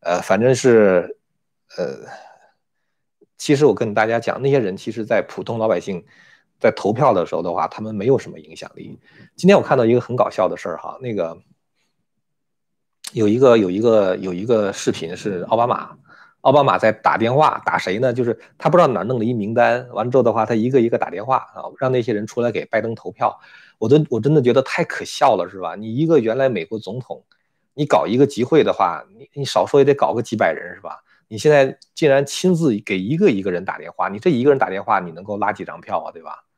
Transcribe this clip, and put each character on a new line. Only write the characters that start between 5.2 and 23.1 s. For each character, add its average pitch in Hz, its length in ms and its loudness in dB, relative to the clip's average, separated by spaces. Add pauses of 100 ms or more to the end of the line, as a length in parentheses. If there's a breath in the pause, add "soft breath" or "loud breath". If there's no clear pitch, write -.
普 - 220 -10
通 113 140 -6
老 110 100 0
百 107 100 2
姓 90 260 -8 (540 soft breath)
在 113 140 2
投 98 200 -2
票 127 200 2
的 92 120 0
时 78 120 -10
候 80 60 -4
的 87 100 -6
话， 92 160 -4
他 - 120 -12
们 110 140 -10
没 101 120 -4
有 131 120 4
什 - 120 -10
么 - 80 -20
影 - 180 -20
响 - 180 -18
力。 - 240 -18 (380 soft breath)
今 - 100 0
天 196 100 8
我 147 60 4
看 143 160 0
到 120 60 2
一 113 100 4
个 120 60 2
很 120 160 -8
搞 104 120 2
笑 92 200 0
的 85 80 -6
事 - 140 -10
儿 80 80 -8
哈， - 220 -14
那 123 140 -8
个 82 240 -6 (1700)
有 110 160 0
一 110 100 2
个， 127 180 8
有 98 140 2
一 95 100 -2
个， 107 360 2
有 95 180 -6
一 92 100 -8
个 107 280 0
视 - 180 -4
频 87 260 -6
是 95 320 -6
奥 110 80 0
巴 117 100 2
马， 92 300 -6 (460 soft breath)
奥 135 100 4
巴 143 100 6
马 98 160 2
在 110 140 2
打 - 260 0
电 117 160 0
话， 147 300 2
打 - 120 -2
谁 95 220 -4
呢？ 123 140 0
就 123 100 -2
是 117 160 -2 (180 soft breath)
他 - 140 0
不 170 60 4
知 175 40 6
道 165 80 6
哪 107 120 -2
儿 90 40 -4
弄 117 140 -2
了 110 60 -2
一 120 80 0
名 107 200 -4
单， 120 400 2
完 110 140 -4
了 123 60 -6
之 139 40 2
后 131 60 4
的 117 100 2
话， 110 140 0
他 117 80 -2
一 113 160 0
个 131 100 4
一 117 80 2
个 120 80 -2
打 - 140 -4
电 95 140 -10
话 131 120 0 (180)
啊， 92 80 -14 (160)
让 131 120 -2
那 127 100 0
些 117 120 -4
人 104 140 -4
出 - 140 -8
来 117 120 -2
给 85 120 -6
拜 - 160 -2
登 113 140 -6
投 - 160 -14